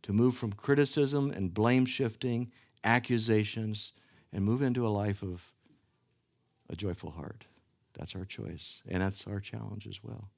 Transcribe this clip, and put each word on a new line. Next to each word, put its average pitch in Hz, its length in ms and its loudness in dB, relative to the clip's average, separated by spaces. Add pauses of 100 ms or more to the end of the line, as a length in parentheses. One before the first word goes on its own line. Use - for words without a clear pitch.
To 104 100 -2
move 123 240 6
from 107 160 -4
criticism 143 760 2
and 92 220 -2
blame 120 320 6
shifting, 123 680 -2 (320)
accusations, 110 1080 2 (380)
and 98 140 0
move 120 160 2
into 123 240 2
a 110 40 2
life 101 340 0
of 90 180 -8 (1300)
a 82 60 -8
joyful 85 360 -6
heart. 78 340 -12 (520)
That's - 180 -10
our 92 100 -8
choice, - 600 -12
and 92 140 0
that's 98 240 -2
our 101 140 -6
challenge 104 480 -10
as 98 160 -14
well. 113 340 -12